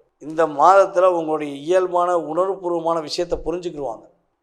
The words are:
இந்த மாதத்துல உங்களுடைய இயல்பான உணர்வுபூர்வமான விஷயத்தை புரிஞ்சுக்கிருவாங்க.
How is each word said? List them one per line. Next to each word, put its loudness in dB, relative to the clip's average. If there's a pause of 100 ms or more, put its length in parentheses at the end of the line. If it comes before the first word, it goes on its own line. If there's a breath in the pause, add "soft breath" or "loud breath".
(180)
இந்த -2
மாதத்துல 4
உங்களுடைய 0
இயல்பான 0
உணர்வுபூர்வமான -2
விஷயத்தை -6
புரிஞ்சுக்கிருவாங்க. -8 (340)